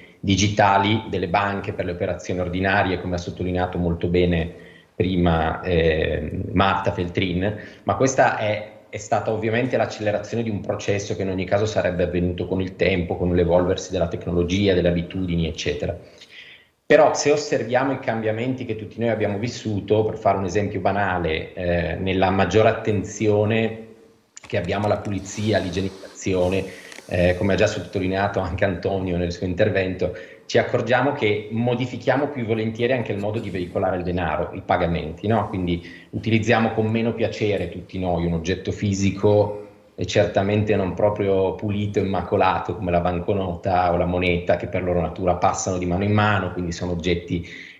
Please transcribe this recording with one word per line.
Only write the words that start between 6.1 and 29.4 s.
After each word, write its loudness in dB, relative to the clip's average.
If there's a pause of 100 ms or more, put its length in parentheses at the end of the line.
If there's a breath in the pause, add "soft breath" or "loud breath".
Marta 2
Feltrin, -2 (240 loud breath)
ma 0
questa 4
è, -2 (180)
è -10
stata -2
ovviamente 0
l'accelerazione -2
di -4
un -2
processo -2
che -4
in -2
ogni -2
caso 2
sarebbe 0
avvenuto 0
con -2
il -4
tempo, 0
con 0
l'evolversi 2
della 0
tecnologia, 0
delle 2
abitudini, -2
eccetera. -4 (880 loud breath)
Però 6
se 2
osserviamo 0
i -6
cambiamenti -2
che -4
tutti -12
noi 0
abbiamo 0
vissuto, 0
per -2
fare 2
un -2
esempio 0
banale, 0
eh, 0
nella 2
maggiore 4
attenzione 0 (580)
che -4
abbiamo -2
alla 2
pulizia, -2
all'igienizzazione, -2 (420 loud breath)
eh, 4
come 2
ha 2
già 4
sottolineato -2
anche -2
Antonio -2
nel 0
suo -6